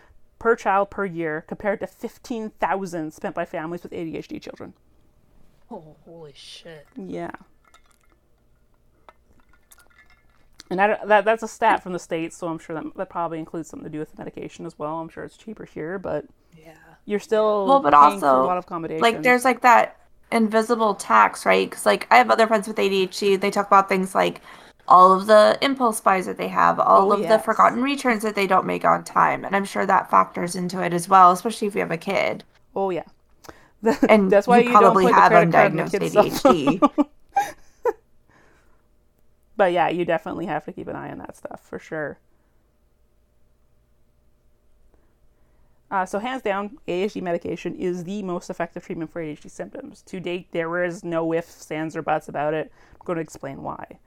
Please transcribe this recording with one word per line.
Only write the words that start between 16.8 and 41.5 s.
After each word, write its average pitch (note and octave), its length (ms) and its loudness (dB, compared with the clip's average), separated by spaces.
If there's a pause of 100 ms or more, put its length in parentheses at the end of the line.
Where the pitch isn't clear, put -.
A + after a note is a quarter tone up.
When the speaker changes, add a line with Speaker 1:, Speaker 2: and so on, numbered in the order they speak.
Speaker 1:
you're G3+ 160 -4
still G#3+ 460 0
Speaker 3:
Well, C4+ 140 4
but - 120 0
Speaker 1:
paying D3 260 8
for D3 80 -2
a C#3 40 4
Speaker 3:
also, C3 160 4
Speaker 1:
lot F3+ 120 -2
of F3+ 60 -10
accommodations. E3 380 -8
Speaker 3:
like, A3 200 2
there's, B3 220 2
like, B3 160 0
that A#3 360 4 (360)
invisible A3 640 0
tax, G#3+ 520 2
right? F#3+ 240 2
'Cause, - 160 -8
like, G3+ 240 0
I A#3 60 8
have A#3+ 140 6
other A3 160 4
friends G#3+ 200 0
with G#3+ 120 -8
A G3+ 100 0
D G3 140 0
H F#3 180 -6
D, G3 160 2
they G3 140 -2
talk G3 160 -2
about G3 220 4
things F#3+ 260 -2
like F3 280 0 (440)
all F#3 260 8
of F#3+ 140 -2
the G#3+ 340 6
impulse C4 400 -2
buys F#3+ 260 0
that F#3 120 -8
they F#3 100 -6
have, F3 320 2
all G3 300 4
Speaker 1:
Oh, - 20 2
Speaker 3:
of G3+ 80 0
the G#3 80 -4
Speaker 1:
yes. A3 160 2
Speaker 3:
forgotten G#3 380 2
returns C4 400 -2
that G#3+ 120 -4
they G3 120 0
don't F#3 200 2
make F3 200 -4
on E3+ 180 0
time, C#3+ 400 -2
and F#3+ 100 -6
I'm G3 120 -2
sure G3+ 180 -6
that F#3+ 260 0
factors F#3 460 0
into F3+ 260 -6
it F3 120 -2
as F3 160 -4
well, F#3 200 8
especially A3 380 -2
if G3 60 -8
you G3 80 -4
have F3 80 -6
a E3 80 -4
kid. G3 460 -4 (300)
Speaker 1:
Oh, G3 140 -4
yeah. E3+ 160 -6 (760)
<laughs> A3 260 0
Speaker 3:
And G#3 220 6
Speaker 1:
That's G3+ 160 4
why A#3+ 120 6
Speaker 3:
you A#3+ 60 6
Speaker 1:
you A#3+ 80 -2
don't G#3 100 8
Speaker 3:
probably F#3+ 220 6
Speaker 1:
put - 100 4
the F3+ 60 6
Speaker 3:
have F3+ 100 6
Speaker 1:
credit E3+ 220 6
card D3+ 180 4
in D#3 60 -4
the D#3+ 80 -2
Speaker 3:
undiagnosed D3+ 80 -8
Speaker 1:
kid's E3+ 200 -4
cell G#3 120 6
Speaker 3:
A - 40 -2
D - 60 -6
H - 80 -6
D. G3+ 360 4
Speaker 1:
phone. - 320 0
<laughs> - 60 -20 (2500)
But F#3+ 160 2
yeah, E3+ 160 2
you F3 160 -4
definitely E3+ 420 -4
have D3+ 200 -6
to - 60 -14
keep E3+ 140 -16
an D3+ 80 -10
eye C#3+ 160 -12
on - 80 -14
that - 180 -18
stuff, - 240 -18